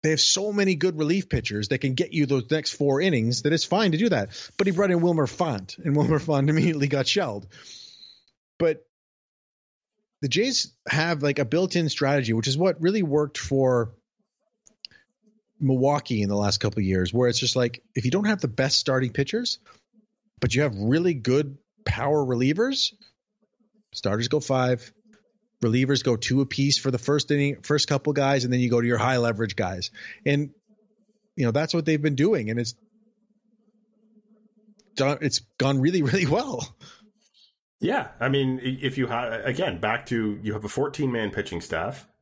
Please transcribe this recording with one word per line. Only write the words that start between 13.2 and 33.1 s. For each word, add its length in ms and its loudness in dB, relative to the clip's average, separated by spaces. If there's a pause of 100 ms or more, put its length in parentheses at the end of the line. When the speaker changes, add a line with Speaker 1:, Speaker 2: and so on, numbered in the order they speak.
Speaker 1:
for 540 0 (1700)
Milwaukee 640 2
in 60 0
the 80 0
last 220 0
couple 200 -2
of 60 0
years, 280 2
where 160 2
it's 100 0
just 180 -2
like, 260 0 (120)
if 100 -4
you 80 2
don't 140 0
have 140 0
the 60 -2
best 320 0
starting 340 0
pitchers, 460 -4 (840)
but 140 0
you 80 2
have 140 0
really 380 2
good 440 0 (260)
power 400 0
relievers, 680 0 (1000)
starters 360 -4
go 100 2
five, 540 0 (680)
relievers 440 2
go 100 2
two 280 0
apiece 360 0
for 140 -2
the 60 -2
first 340 0
inning, 300 0
first 260 0
couple 240 0
guys, 320 2
and 80 0
then 80 2
you 100 2
go 100 4
to 60 0
your 120 2
high 180 2
leverage 400 0
guys. 340 -4 (340)
And, 260 2 (840)
you 100 0
know, 60 2
that's 240 0
what 100 0
they've 160 2
been 140 0
doing, 360 2
and 100 -2
it's 160 -6 (2250)